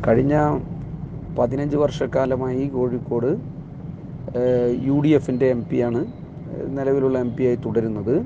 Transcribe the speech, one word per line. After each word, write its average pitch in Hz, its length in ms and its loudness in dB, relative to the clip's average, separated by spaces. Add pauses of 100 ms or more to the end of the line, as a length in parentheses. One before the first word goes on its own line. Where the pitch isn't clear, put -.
കഴിഞ്ഞ 131 280 4 (1040)
പതിനഞ്ച് 135 380 0
വർഷക്കാലമായി 131 920 0
കോഴിക്കോട്, 123 600 -2 (1080)
ഏഹ്, 123 440 2
യു 139 180 2
ഡി 147 80 4
എഫിൻ്റെ 135 380 4
എം 123 240 2
പിയാണ്, 123 340 2 (640)
നിലവിലുള്ള 135 500 2
എം 120 180 -2
പിയായി 123 200 2
തുടരുന്നത്. 110 580 0 (120)